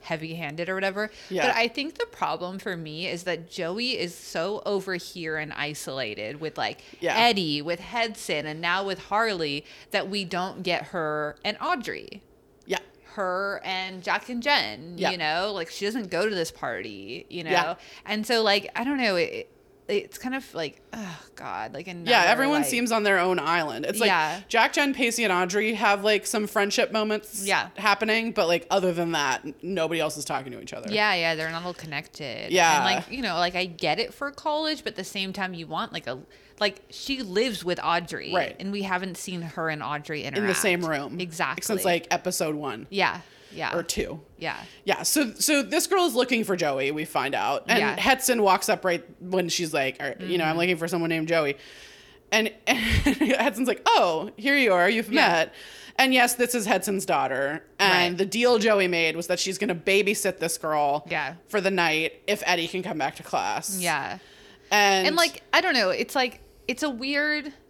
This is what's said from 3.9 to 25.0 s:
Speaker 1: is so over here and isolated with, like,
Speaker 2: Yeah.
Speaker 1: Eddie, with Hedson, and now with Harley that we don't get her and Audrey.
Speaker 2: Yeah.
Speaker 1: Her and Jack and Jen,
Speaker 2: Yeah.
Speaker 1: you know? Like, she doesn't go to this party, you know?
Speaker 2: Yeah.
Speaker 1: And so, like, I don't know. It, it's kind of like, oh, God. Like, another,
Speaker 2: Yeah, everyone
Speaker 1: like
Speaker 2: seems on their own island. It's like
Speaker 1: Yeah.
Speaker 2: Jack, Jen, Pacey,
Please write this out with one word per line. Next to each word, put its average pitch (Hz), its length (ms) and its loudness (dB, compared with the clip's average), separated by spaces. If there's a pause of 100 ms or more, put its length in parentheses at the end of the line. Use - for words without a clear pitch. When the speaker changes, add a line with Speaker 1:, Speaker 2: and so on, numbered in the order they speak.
Speaker 1:
is 175 160 -6
so - 500 -6
over 196 300 -2
here 160 420 -6
and 151 160 -6
isolated 135 880 -6
with, 151 180 -8
like, 107 240 -4 (180)
Speaker 2:
Yeah. 170 180 0
Speaker 1:
Eddie, 196 440 2
with 170 200 -4
Hedson, 190 640 -4
and 156 160 -8
now 175 220 0
with 190 160 -4
Harley 180 680 -2 (260)
that 190 180 0
we 202 160 -2
don't 180 380 -4
get 170 240 0
her 151 560 -4
and 208 180 -4
Audrey. 214 600 -6 (440)
Speaker 2:
Yeah. 180 140 -2 (340)
Speaker 1:
Her 196 520 -4
and 185 380 -6
Jack 196 260 -2
and 240 140 -6
Jen, 175 540 0
Speaker 2:
Yeah. 180 140 0
Speaker 1:
you 180 60 -4
know? 170 360 0
Like, 170 180 -6
she - 140 -6
doesn't 214 240 -4
go 185 200 0
to 214 60 -2
this 202 160 -2
party, 107 800 -8
you 170 140 -10
know? 160 80 -2
Speaker 2:
Yeah. 170 240 2 (300)
Speaker 1:
And 214 200 -4
so, 233 180 2
like, 202 320 2
I 240 80 -4
don't 277 180 0
know. 208 140 2
It, - 360 -2 (360)
it's - 300 -4
kind 254 180 -6
of 262 180 -10
like, 151 280 -6 (100)
oh, 190 280 -10 (160)
God. 110 380 -8
Like, 170 140 -10
another, 175 240 -2
Speaker 2:
Yeah, 196 160 8
everyone 269 360 4
Speaker 1:
like - 60 0
Speaker 2:
seems 240 220 0
on 220 120 2
their 196 160 4
own 180 200 2
island. 151 460 0
It's 208 160 -2
like 214 80 4
Speaker 1:
Yeah. 170 400 2
Speaker 2:
Jack, 226 240 4
Jen, 277 200 2
Pacey, 233 300 0